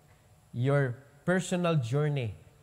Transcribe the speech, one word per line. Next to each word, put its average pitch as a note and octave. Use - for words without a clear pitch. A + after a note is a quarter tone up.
Your C3
personal F3
journey C3+